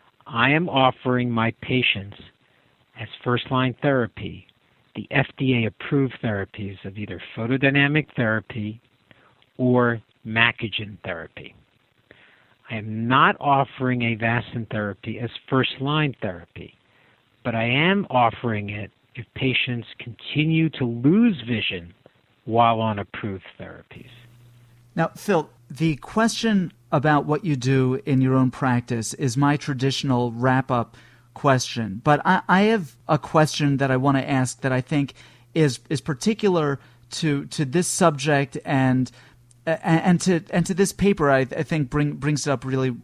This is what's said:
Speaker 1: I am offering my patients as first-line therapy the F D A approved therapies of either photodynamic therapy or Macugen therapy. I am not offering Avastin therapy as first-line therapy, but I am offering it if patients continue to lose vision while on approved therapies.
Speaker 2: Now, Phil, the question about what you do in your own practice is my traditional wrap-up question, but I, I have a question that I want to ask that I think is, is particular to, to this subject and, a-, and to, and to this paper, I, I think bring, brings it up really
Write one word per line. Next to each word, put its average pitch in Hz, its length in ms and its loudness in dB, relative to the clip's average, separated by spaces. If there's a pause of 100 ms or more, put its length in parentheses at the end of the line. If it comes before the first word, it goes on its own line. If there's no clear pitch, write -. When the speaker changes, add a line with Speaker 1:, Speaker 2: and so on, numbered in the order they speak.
(260)
Speaker 1:
I 117 240 0
am 160 180 2
offering 127 640 2
my 113 300 0
patients 101 560 -2 (840)
as 113 100 -12 (140)
first-line 127 600 -2
therapy 117 640 -2 (500)
the 104 140 -10
F 135 160 0 (120)
D 127 240 2
A 110 40 -2
approved 135 560 -2
therapies 101 600 -6
of 98 120 -12
either 98 240 -10 (160)
photodynamic 139 720 2 (100)
therapy 110 640 -2 (760)
or 123 440 2 (260)
Macugen 113 800 -2
therapy. 82 500 -12 (1160)
I 113 60 -8
am 110 320 -6
not 151 320 6
offering 131 600 2
Avastin 117 680 -2
therapy 104 480 -6
as 117 120 -6 (180)
first-line 139 720 0
therapy, 85 540 -10 (680)
but 117 100 -4
I 113 100 -2
am 160 460 0
offering 113 600 0
it 104 200 -10 (240)
if 117 200 -14
patients 123 540 -4 (100)
continue 160 720 -2
to - 140 -6
lose 147 640 2
vision 92 460 -6 (500)
while 117 360 2
on 110 180 -2
approved 98 460 -10 (140)
therapies. - 520 -20 (840)
Speaker 2:
Now, 165 220 0
Phil, 165 320 0 (220)
the 151 260 0
question 220 760 0 (200)
about 151 320 2
what 151 200 -2
you 156 100 0
do 131 520 2
in 135 140 4
your 131 140 4
own 131 160 4
practice 120 640 -2
is 127 220 -4
my 143 200 4
traditional 131 760 -2
wrap-up 127 640 0 (380)
question, 123 720 0
but 147 200 4
I, 185 240 2
I 185 140 4
have 214 340 0 (120)
a 156 100 2
question 147 600 2
that 135 120 0
I 131 60 2
want 139 200 2
to 135 120 -2
ask 131 340 -2
that 131 100 0
I 127 80 0
think 143 340 -2 (400)
is, 151 340 2
is 151 120 -2
particular 165 800 0 (340)
to, 147 340 -2
to - 180 -4
this 147 220 0
subject 147 800 0
and, 127 460 2 (540)
a-, 160 220 -4
and 170 360 4
to, 175 280 0
and 170 160 0
to 190 80 -4
this 185 180 2
paper, 190 380 2
I, 135 100 4
I 131 220 -4
think 147 260 -2
bring, 147 260 -2
brings 147 320 -2
it 147 40 0
up 127 140 -2
really 131 260 0 (140)